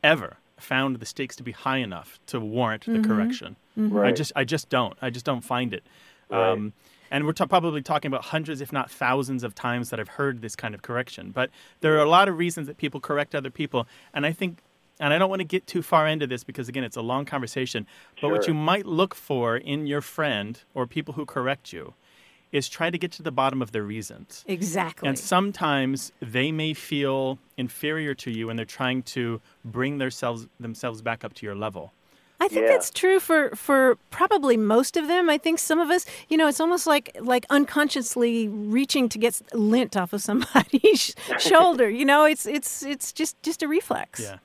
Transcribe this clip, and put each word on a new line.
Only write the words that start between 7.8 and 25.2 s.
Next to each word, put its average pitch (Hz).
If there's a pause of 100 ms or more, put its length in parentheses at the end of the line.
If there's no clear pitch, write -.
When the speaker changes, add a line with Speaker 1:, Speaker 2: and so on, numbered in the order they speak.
Speaker 1:
talking 151
about 135
hundreds, 156
if 139
not 135
thousands, 131
of 110
times 120
that 117
I've 107
heard 135
this 113
kind 107
of 92
correction. 120
But 127 (300)
there 156
are 151
a 151
lot 185
of 175
reasons 165
that 147
people 143
correct 147
other 135
people. 127 (260)
And 143
I 156
think, 170 (420)
and 147
I 160
don't 190
wanna 190
get 180
too 175
far 156
into 156
this 123
because, 123
again, 127
it's 113
a 120
long 123
conversation. 127 (380)
But 147
what 208
Speaker 3:
Sure. 165
Speaker 1:
you 151
might 190
look 185
for 120
in 147
your 143
friend 113 (120)
or 127
people 151
who 143
correct 135
you 82 (580)
is 143
try 170
to 170
get 165
to -
the 156
bottom 131
of 113
their 110
reasons. -
Speaker 2:
Exactly. 175
Speaker 1:
And 135
sometimes 147